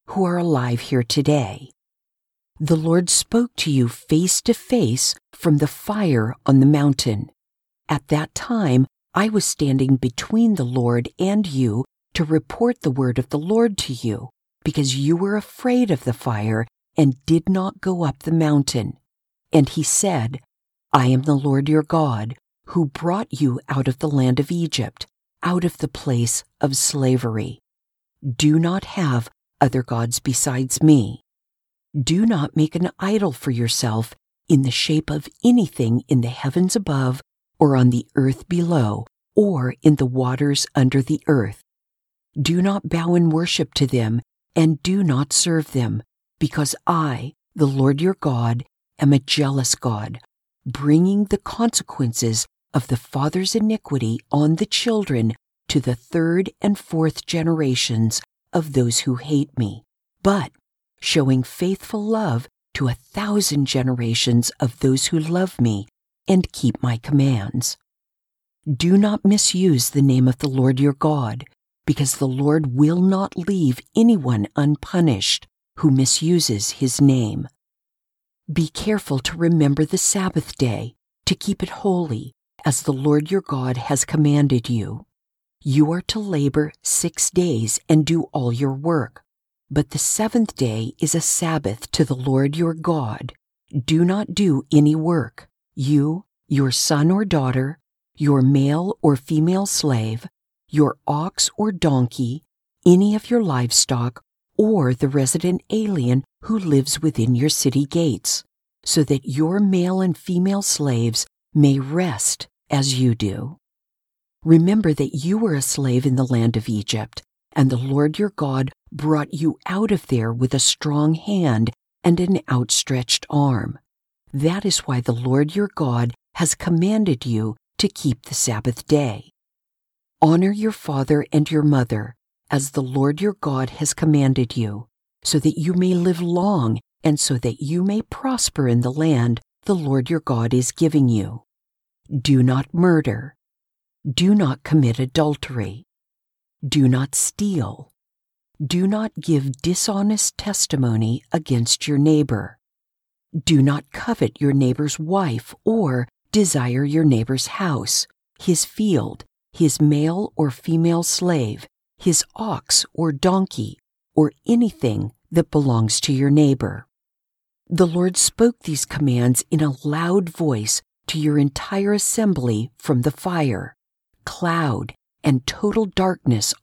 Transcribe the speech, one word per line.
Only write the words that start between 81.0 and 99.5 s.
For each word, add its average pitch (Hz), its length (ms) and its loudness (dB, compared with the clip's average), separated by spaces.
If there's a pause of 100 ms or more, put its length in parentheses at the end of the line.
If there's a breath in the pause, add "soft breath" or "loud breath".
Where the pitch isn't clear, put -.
to 185 80 0
keep - 280 -6
it - 220 -8
holy, 160 480 -2 (320)
as - 160 0
the - 140 -2
Lord 147 360 0
your 190 120 0
God 127 340 -4
has 127 300 -4
commanded 143 640 2
you. 107 340 -6 (560)
You 147 320 2
are 175 80 -4
to - 180 -6
labor 151 540 -2 (100)
six - 480 -4
days 127 560 -2
and 156 200 4
do 165 160 0 (100)
all 127 180 -2
your 135 220 -2
work, 143 500 -4 (480)
but 147 200 -2
the - 80 -8
seventh - 580 -2
day 113 420 -4
is - 160 -2
a 165 60 -2
Sabbath 156 720 -4
to - 120 0
the 135 140 -2
Lord 135 400 0
your 165 160 0
God. 151 600 -4 (500)
Do 160 220 2
not 190 280 -2
do 170 280 2 (100)
any 147 220 6
work, 156 560 -4 (240)
you, 147 500 0 (240)
your 139 220 0
son 151 400 2
or 202 160 0
daughter, 135 520 -2 (380)
your 143 240 2
male 143 640 2
or 143 140 4
female 165 500 0